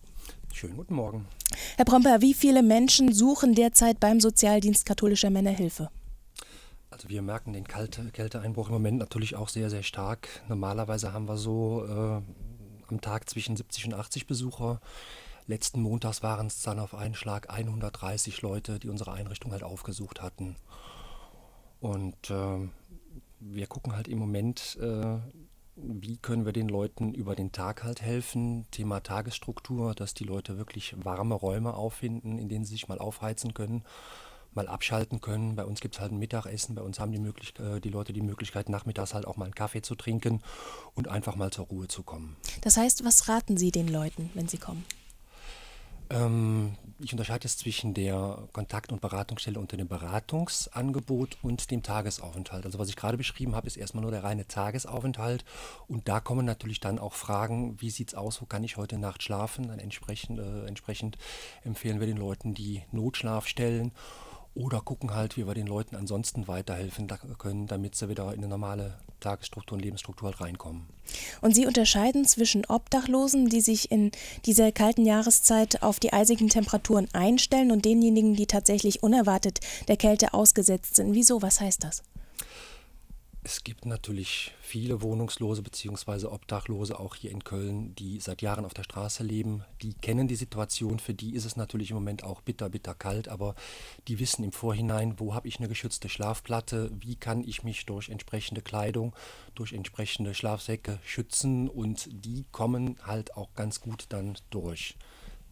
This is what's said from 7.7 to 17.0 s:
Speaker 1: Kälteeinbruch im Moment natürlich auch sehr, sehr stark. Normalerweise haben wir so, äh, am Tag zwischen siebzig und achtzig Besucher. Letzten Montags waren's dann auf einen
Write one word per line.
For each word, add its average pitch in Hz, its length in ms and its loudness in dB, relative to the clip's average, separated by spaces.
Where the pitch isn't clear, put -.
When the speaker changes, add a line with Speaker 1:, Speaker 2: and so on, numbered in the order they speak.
Speaker 1:
Kälteeinbruch 110 580 -4
im 110 40 -2
Moment 110 280 2
natürlich 110 360 -4
auch 104 140 -6
sehr, 110 180 -2
sehr 104 140 -4
stark. 101 460 -6
Normalerweise 104 640 -2
haben 107 160 -4
wir 107 80 -2
so, 110 480 -2
äh, 107 380 -2
am 110 140 -4
Tag 110 260 -4
zwischen 113 300 -4
siebzig - 260 -10
und 113 80 -4
achtzig 107 340 -8
Besucher. 120 540 -4
Letzten 113 360 -2
Montags 110 400 -2
waren's 107 400 -4
dann 104 160 -4
auf 104 160 -6
einen 107 200 -6